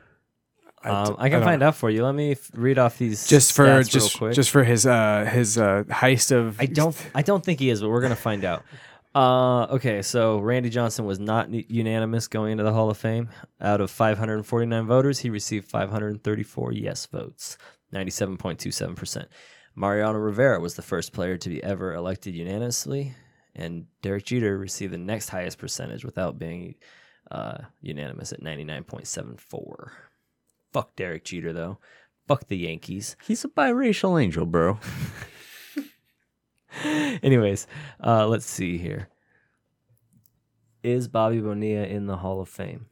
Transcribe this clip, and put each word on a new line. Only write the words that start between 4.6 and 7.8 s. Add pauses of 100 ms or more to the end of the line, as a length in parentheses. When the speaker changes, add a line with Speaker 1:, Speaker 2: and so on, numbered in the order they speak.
Speaker 1:
his,
uh,
his,
uh,
heist
of
Speaker 2:
I
don't, (180)
I
don't
think
he
is,